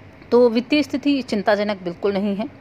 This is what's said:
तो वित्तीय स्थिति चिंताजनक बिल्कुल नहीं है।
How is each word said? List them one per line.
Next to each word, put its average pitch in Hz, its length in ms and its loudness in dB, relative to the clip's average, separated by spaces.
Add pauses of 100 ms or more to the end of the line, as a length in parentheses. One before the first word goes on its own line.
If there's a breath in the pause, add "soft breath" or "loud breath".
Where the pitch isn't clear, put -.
(320)
तो 240 180 6
वित्तीय 247 340 0
स्थिति 285 380 -2
चिंताजनक 208 640 -2
बिल्कुल 175 300 -4
नहीं 202 220 -2
है। 214 100 -6 (160)